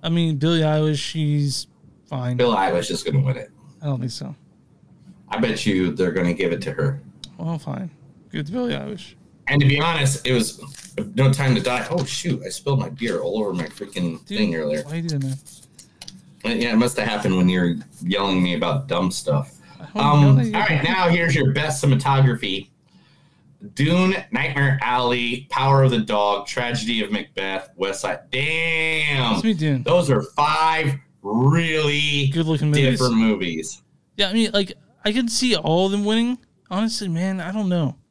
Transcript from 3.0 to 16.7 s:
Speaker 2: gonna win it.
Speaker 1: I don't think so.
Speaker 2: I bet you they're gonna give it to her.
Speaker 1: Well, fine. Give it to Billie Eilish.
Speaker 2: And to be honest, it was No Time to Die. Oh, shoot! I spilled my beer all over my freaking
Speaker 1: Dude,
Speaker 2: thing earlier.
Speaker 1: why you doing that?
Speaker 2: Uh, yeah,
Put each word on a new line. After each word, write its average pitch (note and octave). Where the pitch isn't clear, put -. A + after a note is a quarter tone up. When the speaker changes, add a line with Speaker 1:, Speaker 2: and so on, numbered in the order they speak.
Speaker 2:
gonna C3+
win C3+
it. -
Speaker 1:
I D#3
don't C3+
think B2
so. C#3+
Speaker 2:
I G#2+
bet A2+
you F#2
they're F2+
gonna F2
give F2
it E2+
to -
her. C#2
Speaker 1:
Well, E3
fine. D#3+
Give D#3+
it D3
to D#3+
Billie B3
Eilish. C#3
Speaker 2:
And C#3+
to C#3
be C#3+
honest, D3
it B2+
was A2+
No C3+
Time C3+
to G2+
Die. B2
Oh, D#3+
shoot! -
I F#2+
spilled C3+
my F2
beer F#2
all G#2
over G2+
my F2
freaking F2
Speaker 1:
Dude, G3+
Speaker 2:
thing G#3
earlier. D#3
Speaker 1:
why D3
you E3+
doing D#3
that? C3+
Speaker 2:
Uh, -
yeah, A#2